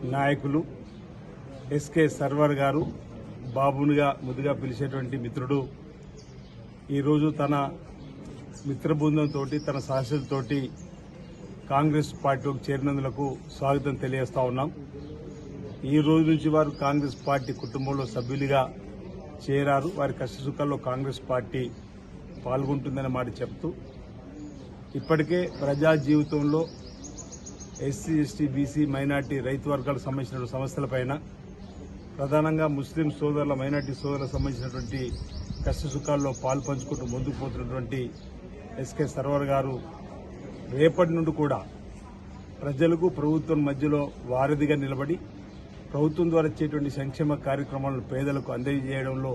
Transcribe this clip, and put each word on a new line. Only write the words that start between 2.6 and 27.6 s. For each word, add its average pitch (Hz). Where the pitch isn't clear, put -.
గారు, 139
బాబునిగా 143
ముద్దుగా 135
పిలిచేటువంటి 131
మిత్రుడు 127
ఈరోజు 147
తన 147
మిత్ర 139
బృందంతోటి, 147
తన 139
సహచరులతోటి 135
కాంగ్రెస్ 147
పార్టీలోకి 135
చేరినందులకు 139
స్వాగతం 139
తెలియజేస్తా 131
ఉన్నాం. 131
ఈ 147
రోజు 160
నుంచి 156
వారు 147
కాంగ్రెస్ 143
పార్టీ 135
కుటుంబంలో 135
సభ్యులుగా 135
చేరారు. 139
వారి 139
కష్ట 127
సుఖాల్లో 143
కాంగ్రెస్ 131
పార్టీ 127
పాల్గొంటుందనే 135
మాట 123
చెప్తూ, 139
ఇప్పటికే 160
ప్రజా 143
జీవితంలో 147